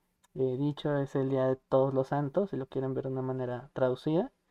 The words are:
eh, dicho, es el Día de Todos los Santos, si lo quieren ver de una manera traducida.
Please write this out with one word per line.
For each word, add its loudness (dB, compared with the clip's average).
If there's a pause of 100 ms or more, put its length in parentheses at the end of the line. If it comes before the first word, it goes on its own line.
(360)
eh, 0
dicho, 0
es -2
el 2
Día 2
de 2
Todos 2
los 2
Santos, 0
si -4
lo -6
quieren -4
ver -4
de -4
una -2
manera -4
traducida. 0 (200)